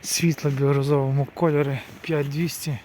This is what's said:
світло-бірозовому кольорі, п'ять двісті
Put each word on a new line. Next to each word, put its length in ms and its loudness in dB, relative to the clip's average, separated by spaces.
світло-бірозовому 1300 2
кольорі, 440 2
п'ять 280 -2
двісті 560 -4